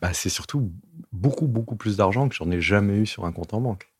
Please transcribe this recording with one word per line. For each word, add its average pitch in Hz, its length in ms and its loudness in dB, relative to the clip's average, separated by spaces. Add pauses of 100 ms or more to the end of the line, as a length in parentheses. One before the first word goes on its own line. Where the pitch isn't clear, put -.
Bah, 90 140 -2
c'est - 160 -2
surtout 120 420 -4 (400)
beaucoup, 131 340 0
beaucoup 113 300 -2
plus 104 220 -2
d'argent 107 280 4
que 123 80 0
j'en 82 160 -2
ai 87 120 2
jamais 101 340 4
eu 107 100 4
sur - 200 -6
un 85 60 -2
compte 87 200 -8
en 107 80 -2
banque. 117 400 -4